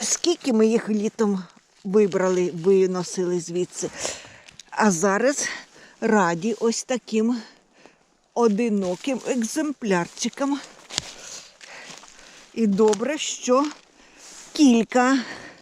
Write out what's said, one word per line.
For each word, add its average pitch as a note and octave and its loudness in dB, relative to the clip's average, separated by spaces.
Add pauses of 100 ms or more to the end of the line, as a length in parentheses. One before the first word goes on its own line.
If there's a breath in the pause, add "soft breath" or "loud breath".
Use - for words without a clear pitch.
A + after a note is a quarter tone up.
Скільки - -2
ми A3 4
їх A3 0
літом G#3 -2 (400)
вибрали, F#3 2
виносили F3+ 0
звідси. E3+ -6 (800 loud breath)
А G#3+ 2
зараз G3+ 0 (520 loud breath)
раді G3 0
ось A3+ -2
таким A3+ -2 (920 loud breath)
одиноким G#3 0
екземплярчикам. B3 -4 (1900 loud breath)
І A3+ 0
добре, G#3+ 2
що C4 0 (840 loud breath)
кілька B3+ 4 (440 loud breath)